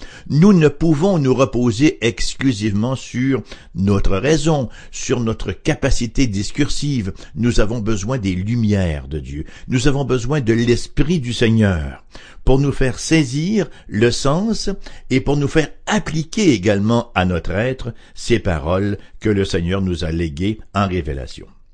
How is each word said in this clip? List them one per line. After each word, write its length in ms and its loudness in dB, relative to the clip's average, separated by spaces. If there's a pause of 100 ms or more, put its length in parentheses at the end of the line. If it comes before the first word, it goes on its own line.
(300)
nous 220 6
ne 160 6
pouvons 500 2
nous 160 2
reposer 720 2
exclusivement 920 0
sur 440 -2 (320)
notre 440 2
raison, 500 2 (240)
sur 300 -2
notre 320 -2
capacité 760 0
discursive. 840 -2 (220)
Nous 260 2
avons 180 0
besoin 380 -2
des 180 -2
lumières 720 0
de 120 -8
Dieu. 260 -10 (240)
Nous 180 0
avons 160 2
besoin 380 -2
de 100 0
l'Esprit 680 2
du 100 -6
Seigneur 720 2 (400)
pour 160 6
nous 140 0
faire 260 0
saisir 720 0 (180)
le 240 2
sens 580 0 (400)
et 120 2
pour 160 0
nous 100 0
faire 220 0 (160)
appliquer 680 0
également 640 0
à 80 2
notre 280 0
être 420 -4 (200)
ces 260 0
paroles 580 -2 (240)
que 80 0
le 160 2
Seigneur 360 -2
nous 220 -2
a 80 -4
léguées 480 -4 (140)
en 120 0
révélation. 640 -6 (260)